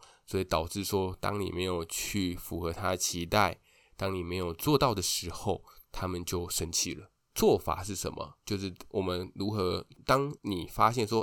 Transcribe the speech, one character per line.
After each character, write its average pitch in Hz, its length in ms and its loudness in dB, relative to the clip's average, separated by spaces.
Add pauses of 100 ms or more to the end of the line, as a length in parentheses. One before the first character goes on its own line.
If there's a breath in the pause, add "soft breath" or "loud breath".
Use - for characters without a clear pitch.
(260 loud breath)
所 98 140 0
以 92 40 2
导 82 240 0
致 101 160 -4
说， 92 380 0
当 101 180 0
你 92 120 -2
没 87 120 -2
有 90 220 0
去 90 500 -2
符 87 240 -6
合 82 140 -2
他 92 180 0
的 92 60 0
期 85 280 -2
待， 98 340 4 (360 soft breath)
当 98 180 -2
你 92 100 -2
没 87 120 -4
有 87 180 -2
做 147 240 2
到 127 160 4
的 95 80 -2
时 - 280 -2
候， - 340 -4 (280 loud breath)
他 - 160 -6
们 87 180 -4
就 87 240 -4
生 82 220 -2
气 85 220 0
了。 - 180 -14 (240)
做 170 220 6
法 - 240 -2
是 95 140 -6
什 - 160 -4
么？ - 240 -10 (100)
就 101 120 -2
是 95 160 -4 (160)
我 101 120 0
们 90 340 -2
如 101 160 -2
何， 92 340 0 (200)
当 139 360 2
你 92 260 -2
发 110 240 6
现 117 160 2
说， 113 160 4